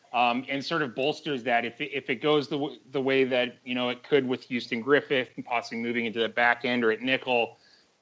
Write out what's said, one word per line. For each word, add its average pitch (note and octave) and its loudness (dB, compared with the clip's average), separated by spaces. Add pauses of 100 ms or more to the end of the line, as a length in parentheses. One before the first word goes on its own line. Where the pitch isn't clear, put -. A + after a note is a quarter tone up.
(140)
um, B2 2
and C#3 -6
sort E3 -2
of B2 -4
bolsters C#3+ -2
that A#2+ 2
if A#2 -10
it, D3 -6
if C#3 -6
it A2+ -4
goes D3 2
the D#3 -4
w-, C#3+ -6 (140)
the C#3 -2
way C3+ 4
that, B2 0 (100)
you B2+ -6
know, B2 0
it B2 -6
could C3+ 2
with C3+ -2
Houston A#2+ -6
Griffith C3+ 2
and C3+ -8
possibly A#2 -4
moving A#2 -2
into A2 -4
the A2 0
back A#2+ 2
end B2 0
or A2 4
at G#2+ -4
nickel. B2+ 0 (440)